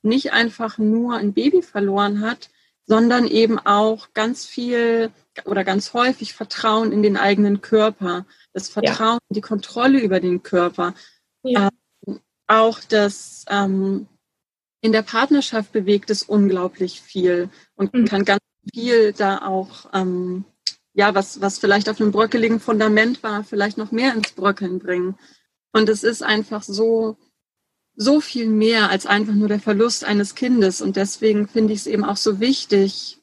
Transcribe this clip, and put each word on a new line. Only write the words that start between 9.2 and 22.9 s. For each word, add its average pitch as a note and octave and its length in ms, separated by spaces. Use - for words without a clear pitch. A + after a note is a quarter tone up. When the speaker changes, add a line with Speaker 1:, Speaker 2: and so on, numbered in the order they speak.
Speaker 1:
die G#3 140
Kontrolle B3 580
über F#3+ 200
den F3+ 220
Körper. F3 520
Speaker 2:
Ja. G#3+ 260
Speaker 1:
Ähm, G3+ 120
auch A3 340
das, - 680
ähm, G3 560
in A3 120
der A3 100
Partnerschaft A#3 680
bewegt G3+ 380
es G#3 140
unglaublich F#3 800
viel F3+ 480
und G3 160
Speaker 2:
Mhm. A#3+ 140
Speaker 1:
kann G3+ 180
ganz G3+ 160
viel A#3 400
da G3 300
auch, F#3+ 500
ähm, F3+ 540
ja, G3+ 200
was, G3 260
was G3 180
vielleicht G3+ 300
auf G#3+ 120
einem G#3+ 120
bröckeligen A3 480
Fundament G#3+ 640